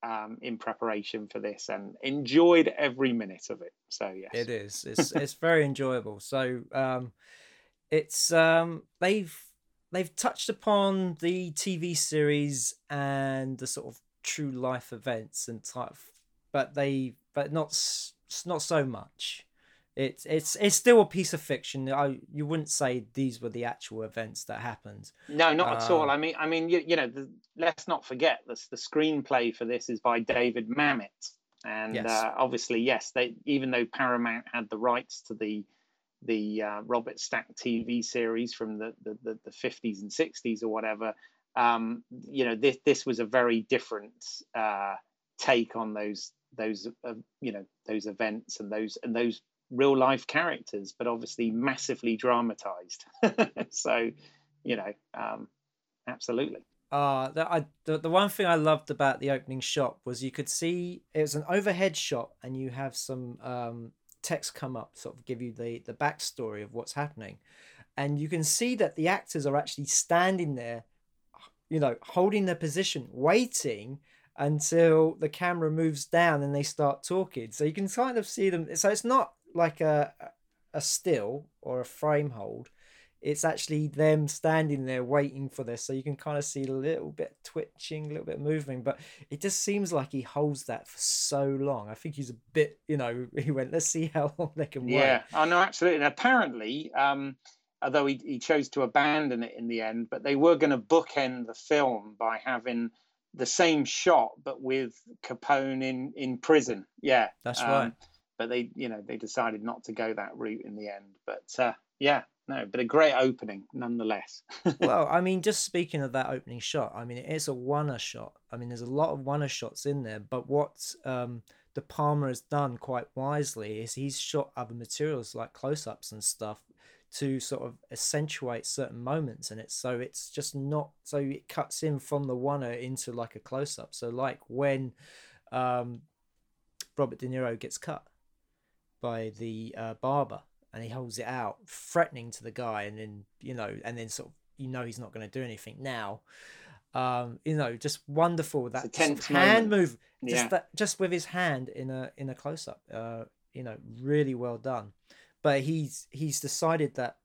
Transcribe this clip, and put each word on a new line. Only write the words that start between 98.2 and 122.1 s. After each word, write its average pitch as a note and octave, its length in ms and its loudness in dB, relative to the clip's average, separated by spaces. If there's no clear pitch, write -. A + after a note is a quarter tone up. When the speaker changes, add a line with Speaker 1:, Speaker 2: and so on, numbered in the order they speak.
Speaker 1:
he C3+ 140 -6
chose D3 320 2
to C#3+ 120 0
abandon C#3+ 600 2
it A#2 160 -8
in A#2 100 -6
the A2+ 140 0
end, A2 260 -4
but - 140 -6
they C#3 140 2
were D#3+ 200 8
gonna C#3+ 220 4
bookend B2+ 680 2
the A2+ 80 -10
film A#2+ 640 2
by A2+ 240 0
having A#2+ 480 -2
the B2+ 120 -2
same D#3+ 380 4
shot, C3 460 6
but C3+ 200 -8
with C3 320 -2
Capone C3+ 600 0
in, C3 320 -4
in B2+ 220 -4
prison. B2 480 4
Yeah. B2 260 6
Speaker 2:
That's B2 160 -2
Speaker 1:
Um, B2 80 0
Speaker 2:
right. A#2 240 4
Speaker 1:
but A2+ 100 -2
they, B2 260 0
you C3 140 -4
know, G#2+ 180 -8
they A2+ 120 -6
decided A2 440 -2
not A#2 220 -8
to A#2 80 -12
go A2+ 220 -2
that G2+ 220 -8
route A2 280 -6
in G#2 100 -12
the G#2 140 -10
end. G2+ 160 -12
But, G#2 180 -8
uh, B2 180 2
yeah, C#3 220 4
no, B2+ 200 -6
but B2 120 -2
a B2 40 2
great C#3+ 300 6
opening B2 580 0
nonetheless. A#2 720 -4
<laughs> D#3 160 2
Speaker 2:
Well, D3+ 280 4
I E3 120 4
mean, F#3 220 0
just G#3 200 0
speaking E3 400 -2
of C3+ 100 -4
that C3 160 0
opening B2 300 -8
shot, B2+ 340 -4
I A#2 120 -10
mean, A#2+ 140 -10
it C3+ 140 -8
is D#3 140 -2
a C#3 80 -2
one-er C3 460 -2
shot. - 320 -10
I A#2 60 -10
mean, A#2+ 120 -8
there's A#2+ 120 -10
a A#2+ 100 -8
lot D3 200 2
of D3 100 -4
one-er C#3+ 260 -2
shots - 400 -6
in C#3+ 160 -2
there, A2 160 -8
but B2 320 -6
what, - 420 0
um, B2 380 -4
De - 60 -4
Palma D3 460 0